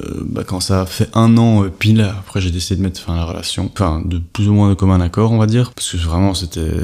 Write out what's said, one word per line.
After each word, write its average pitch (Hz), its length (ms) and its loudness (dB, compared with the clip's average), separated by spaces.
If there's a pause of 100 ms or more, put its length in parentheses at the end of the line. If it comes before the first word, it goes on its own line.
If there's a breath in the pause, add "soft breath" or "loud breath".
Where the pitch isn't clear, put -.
(240)
bah, - 220 -6
quand 92 140 -6
ça 95 200 0
a 92 60 0
fait - 260 -4
un 113 240 4
an, 113 280 4
euh, 98 40 -2
pile, 110 320 2
après 101 400 -2
j'ai 92 100 0
décidé 87 260 -2
de 92 60 -2
mettre 92 200 -4
fin 85 100 -6
à 82 40 -2
la 85 100 -2
relation. 85 440 -6
Enfin, 80 320 -2
de 87 140 -4
plus 92 320 -2
ou 104 60 4
moins 104 160 4
de 95 40 2
commun 95 280 2
accord, 107 300 0
on 113 40 2
va 110 100 4
dire, 120 260 0
parce - 200 -10
que 90 60 -4
vraiment 87 340 0
c'était, 82 380 -4 (140)